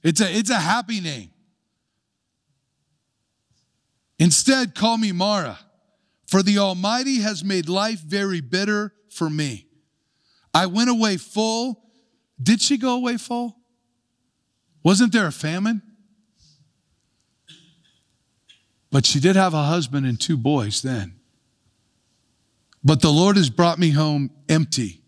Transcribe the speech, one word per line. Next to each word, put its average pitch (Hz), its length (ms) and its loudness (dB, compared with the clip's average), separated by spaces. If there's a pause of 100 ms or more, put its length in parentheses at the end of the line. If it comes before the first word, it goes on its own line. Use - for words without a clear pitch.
It's 160 200 0
a, 185 140 0
it's 220 160 -2
a 220 80 0
happy 202 400 -2
name. 135 320 -10 (2750)
"Instead, 233 560 2
call 226 240 0
me 220 140 -2
Mara, 180 480 -4 (680)
for 190 140 4
the 202 160 2
Almighty 208 600 0
has 202 240 -4
made 185 260 -2
life 196 320 -2
very 190 400 -4
bitter 202 520 -4 (180)
for 165 180 -4
me. 147 380 -6 (880)
I 175 100 4
went 220 240 0
away 220 280 0
full." 226 680 -4 (580)
Did 208 200 2
she 285 160 0
go 247 180 0
away 247 220 -4
full? 240 400 -6 (1300)
Wasn't 196 260 4
there 220 140 2
a 151 60 -4
famine? 190 500 -4 (3000)
But 135 120 4
she - 160 0
did 180 160 4
have 185 200 2
a 147 80 0
husband 143 420 -2
and 120 160 -2
two 160 160 -2
boys 120 460 -2
then. 104 320 -8 (1700)
"But 143 180 4
the 160 100 4
Lord 185 240 6
has 165 140 4
brought 170 300 2
me 170 100 4
home 147 400 0 (180)
empty." 139 600 0